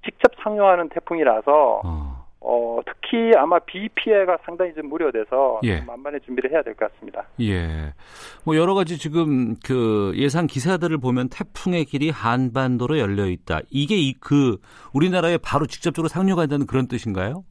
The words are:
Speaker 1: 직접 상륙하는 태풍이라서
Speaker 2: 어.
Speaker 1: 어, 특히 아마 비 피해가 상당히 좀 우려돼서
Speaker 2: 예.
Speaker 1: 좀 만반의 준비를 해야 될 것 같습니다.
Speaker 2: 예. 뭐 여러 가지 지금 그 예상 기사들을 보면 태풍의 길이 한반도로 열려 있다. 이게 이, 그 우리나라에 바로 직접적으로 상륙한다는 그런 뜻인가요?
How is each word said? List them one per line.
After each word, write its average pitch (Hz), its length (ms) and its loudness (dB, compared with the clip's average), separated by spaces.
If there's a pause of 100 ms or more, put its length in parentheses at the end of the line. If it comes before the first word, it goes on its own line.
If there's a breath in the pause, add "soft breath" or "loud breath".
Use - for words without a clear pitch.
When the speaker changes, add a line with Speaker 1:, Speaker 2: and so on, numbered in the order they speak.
Speaker 1:
직접 - 280 2 (120)
상륙하는 196 460 4
태풍이라서 139 920 2
Speaker 2:
어. 73 400 -8 (220)
Speaker 1:
어, 117 400 -2
특히 226 520 0
아마 165 220 4
비 196 360 -8
피해가 190 480 2
상당히 170 300 -4
좀 151 180 -10
우려돼서 127 720 0
Speaker 2:
예. 101 140 0
Speaker 1:
좀 - 100 -8
만반의 139 340 -10
준비를 127 300 -4
해야 156 100 2
될 110 140 -8
것 - 160 -4
같습니다. - 320 -14 (160)
Speaker 2:
예. 82 540 -4 (520 loud breath)
뭐 156 120 2
여러 175 160 4
가지 175 240 0
지금 143 580 0 (100)
그 110 500 0
예상 143 300 0
기사들을 160 520 0
보면 127 320 -2
태풍의 - 560 -4
길이 147 240 -2
한반도로 127 920 0
열려 101 280 0
있다. 85 340 -4 (100)
이게 143 240 0
이, 135 240 2
그 135 380 2 (360 loud breath)
우리나라에 175 440 2
바로 147 300 -2
직접적으로 160 420 -4
상륙한다는 170 580 0
그런 131 220 0
뜻인가요? 110 600 -4